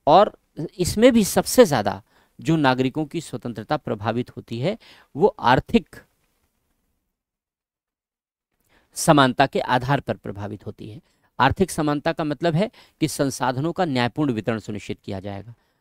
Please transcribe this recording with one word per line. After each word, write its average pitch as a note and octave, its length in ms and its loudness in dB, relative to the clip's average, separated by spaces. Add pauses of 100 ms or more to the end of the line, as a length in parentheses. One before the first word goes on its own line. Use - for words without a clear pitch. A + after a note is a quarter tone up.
और F#3+ 320 6 (400)
इसमें G#3+ 340 4
भी A3+ 120 4
सबसे - 400 4
ज़्यादा G2+ 380 0 (380)
जो C#3 160 0
नागरिकों C3 500 0
की E3 140 -8
स्वतंत्रता A#2+ 560 -8
प्रभावित A#2 600 -6
होती - 220 -12
है, F3+ 200 -4 (380)
वो D#3+ 100 2
आर्थिक - 720 0 (3000)
समानता C#3 520 4
के - 140 -4
आधार B2+ 400 0
पर A2 160 -6
प्रभावित G#2 500 -12
होती G#2+ 240 -14
है। G#2+ 100 -20 (400)
आर्थिक E3 300 2
समानता D3 420 -2
का D#3+ 120 -8
मतलब D3+ 300 -2
है G3+ 160 -2 (300)
कि D#3 80 0
संसाधनों C3+ 640 -2
का F#3 120 -2
न्यायपूर्ण C3 480 -2
वितरण A2 260 -4
सुनिश्चित G#2 460 -12
किया F#2+ 160 -10
जाएगा। G2+ 340 -12 (260)